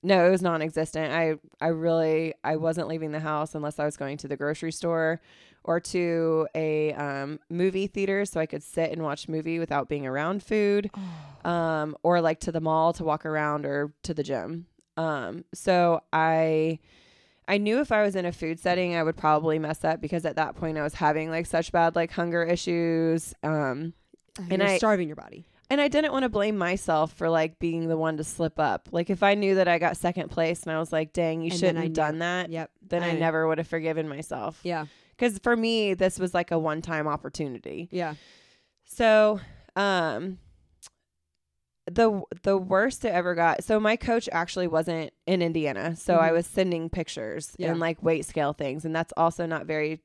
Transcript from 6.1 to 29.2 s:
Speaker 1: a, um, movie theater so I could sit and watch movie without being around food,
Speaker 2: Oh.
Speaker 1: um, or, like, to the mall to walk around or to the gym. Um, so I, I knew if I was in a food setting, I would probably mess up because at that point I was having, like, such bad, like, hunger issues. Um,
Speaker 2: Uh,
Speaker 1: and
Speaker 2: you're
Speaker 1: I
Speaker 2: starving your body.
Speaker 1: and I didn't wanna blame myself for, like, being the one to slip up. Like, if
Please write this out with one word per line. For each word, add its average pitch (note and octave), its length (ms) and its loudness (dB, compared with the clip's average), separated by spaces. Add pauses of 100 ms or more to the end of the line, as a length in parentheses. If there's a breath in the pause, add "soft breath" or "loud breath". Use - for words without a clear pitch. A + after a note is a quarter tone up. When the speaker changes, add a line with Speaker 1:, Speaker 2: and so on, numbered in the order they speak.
Speaker 1:
a, D#3 380 0
um, C#3+ 440 -6 (120)
movie F#3+ 380 0
theater G3 360 -2
so - 160 -4
I D#3+ 60 2
could D3 180 -10
sit - 300 -2
and E3 100 -6
watch D3 240 -6
movie E3 320 -4
without D3 300 -2
being C#3+ 180 -4
around D#3 340 -2
food, G3+ 480 2 (540 loud breath)
Speaker 2:
Oh. E3+ 80 -2
Speaker 1:
um, D#3+ 500 -2
or, F3 200 4
like, E3 200 2
to F3 120 -6
the E3 80 -2
mall D#3+ 320 4
to E3+ 100 -8
walk D3+ 220 -2
around D3+ 400 -2
or C#3+ 280 -2 (100)
to F3 100 -6
the D3+ 100 -2
gym. C3+ 440 -6 (280)
Um, D3 480 -4 (100)
so F3 460 4 (140)
I, D#3+ 640 2 (680 soft breath)
I G3+ 100 2
knew G#3 240 2
if D4 100 -2
I G#3+ 120 4
was G3+ 120 2
in F3+ 100 -2
a F3 60 -2
food E3 280 -6
setting, F3+ 360 0
I E3 80 0
would D#3+ 140 -2
probably D#3 420 2
mess D#3 240 -4
up D#3+ 160 2
because E3 260 -4
at D3+ 120 -2
that D#3 180 -2
point D#3+ 220 -4
I E3 60 -2
was D#3+ 100 -2
having, D#3 360 0
like, E3 160 -2
such E3+ 260 -2
bad, E3 240 4
like, E3+ 160 0
hunger E3+ 320 0
issues. E3 920 0 (100)
Um, D3+ 500 -2 (460)
Speaker 2:
Uh, G3 100 -10
Speaker 1:
and F#3 120 2
Speaker 2:
you're G3+ 80 4
Speaker 1:
I F#3+ 80 2
Speaker 2:
starving G3 320 2
your D3+ 80 -10
body. - 280 -18 (240 soft breath)
Speaker 1:
and C#4 120 2
I C#4+ 80 4
didn't D4 240 2
wanna C4 160 2
blame G#3+ 280 0
myself E3+ 560 0
for, E3 160 -2
like, D#3+ 300 2
being E3 300 -2
the D#3+ 80 2
one D#3+ 200 0
to D3+ 60 -4
slip D#3+ 360 -4
up. C3 320 0
Like, E3+ 180 -2
if F#3+ 120 0